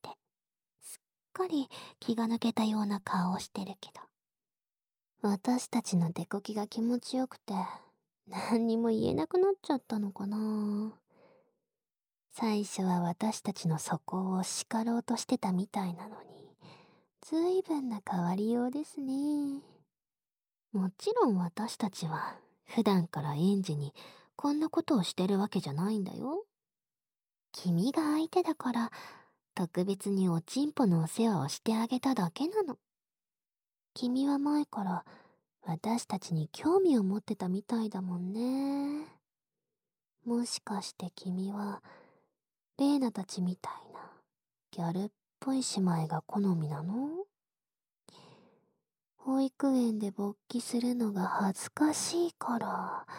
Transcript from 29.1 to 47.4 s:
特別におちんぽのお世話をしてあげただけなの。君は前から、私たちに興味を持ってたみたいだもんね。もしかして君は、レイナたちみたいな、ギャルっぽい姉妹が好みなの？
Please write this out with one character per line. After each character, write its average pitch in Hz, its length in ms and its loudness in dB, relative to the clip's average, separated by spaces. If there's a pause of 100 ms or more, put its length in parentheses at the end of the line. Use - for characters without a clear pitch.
特 180 300 0
別 196 260 -2
に 190 200 4
お 165 100 4
ち 269 260 0
ん 302 60 0
ぽ 247 160 4
の 165 160 6
お 160 40 0
世 226 200 2
話 190 140 2
を 139 80 -2
し - 120 -8
て 220 140 0
あ 226 120 2
げ 254 120 0
た 262 160 2
だ 175 180 2
け 285 140 -2
な 415 160 0
の。 294 160 -6 (1120)
君 254 360 0
は 285 100 4
前 294 260 2
か 202 200 -4
ら、 185 200 -2 (580)
私 220 420 -2
た 202 120 -2
ち - 160 -6
に 156 200 0
興 349 260 4
味 339 180 6
を 208 60 4
持 190 140 0
っ 214 40 -4
て - 140 -6
た 180 140 -4
み 190 120 0
た 226 220 -2
い 214 60 -2
だ 190 120 -4
も 180 160 -4
ん 180 140 -4
ね。 277 760 -2 (1200)
も 240 200 0
し - 160 -6
か 196 200 -6
し - 140 -12
て 175 180 -8
君 185 380 -4
は、 202 320 -6 (920)
レ 277 80 4
イ 285 140 6
ナ 247 120 2
た 190 140 -6
ち - 160 -6
み 180 160 0
た - 140 -10
い - 20 -10 (180)
な、 - 80 -16 (720)
ギ 180 100 -6
ャ 170 120 -2
ル 190 160 -4
っ - 20 -18 (300)
ぽ 262 120 -2
い 269 60 2 (160)
姉 196 60 2
妹 170 260 4
が 160 140 -4
好 - 180 -4 (160)
み 156 140 0
な 151 120 -4
の？ 277 440 -4 (2000)